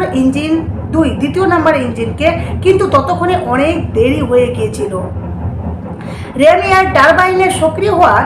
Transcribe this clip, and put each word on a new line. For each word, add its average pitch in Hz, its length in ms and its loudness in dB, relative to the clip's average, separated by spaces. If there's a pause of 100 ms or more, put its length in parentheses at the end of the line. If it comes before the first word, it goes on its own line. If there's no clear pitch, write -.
(200)
ইঞ্জিন 285 320 0 (420)
দুই, 320 140 2 (120)
দ্বিতীয় 359 320 0
নাম্বার 320 220 2 (100)
ইঞ্জিনকে, 233 440 -2 (360)
কিন্তু 381 200 4 (100)
ততক্ষণে 349 400 0 (200)
অনেক 294 200 2 (220)
দেরি 262 240 2 (100)
হয়ে 247 160 4 (100)
গিয়েছিল। 214 360 -4 (1500)
রেম 330 280 6
এয়ার 381 180 4 (100)
টারবাইনের 370 640 4
সক্রিয় 370 380 0
হওয়া 269 280 4